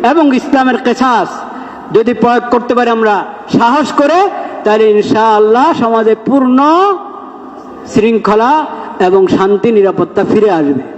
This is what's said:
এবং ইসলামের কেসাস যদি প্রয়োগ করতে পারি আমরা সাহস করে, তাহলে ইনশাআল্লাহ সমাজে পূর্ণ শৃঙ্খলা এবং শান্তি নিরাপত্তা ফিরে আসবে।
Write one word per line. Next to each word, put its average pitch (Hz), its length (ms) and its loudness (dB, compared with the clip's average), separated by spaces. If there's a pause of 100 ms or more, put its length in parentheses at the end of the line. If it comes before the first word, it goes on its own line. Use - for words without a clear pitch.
(100)
এবং 311 140 2 (100)
ইসলামের 254 480 0
কেসাস 240 460 0 (640)
যদি 226 220 2
প্রয়োগ 240 360 0
করতে 240 240 0
পারি 233 160 0
আমরা 220 240 0 (380)
সাহস 254 400 2
করে, 302 260 2 (420)
তাহলে 220 300 2
ইনশাআল্লাহ 214 760 2 (140)
সমাজে 226 320 0 (100)
পূর্ণ 262 340 2 (1300)
শৃঙ্খলা 220 680 2 (480)
এবং 190 280 4
শান্তি 196 440 0
নিরাপত্তা 196 520 0
ফিরে 208 340 2
আসবে। 139 260 -2 (140)